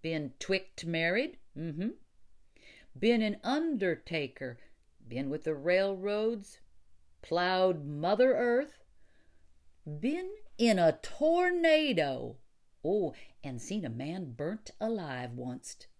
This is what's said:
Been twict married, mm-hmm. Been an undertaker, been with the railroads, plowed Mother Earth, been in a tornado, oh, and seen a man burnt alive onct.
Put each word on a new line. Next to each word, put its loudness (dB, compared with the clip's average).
Been -4
twict -4
married, 0
mm-hmm. -6
Been 4
an -2
undertaker, -2
been -6
with -6
the -2
railroads, 0
plowed 2
Mother 2
Earth, 0
been -4
in 4
a 6
tornado, 2
oh, 0
and -8
seen -6
a -6
man -6
burnt -8
alive -4
onct. -12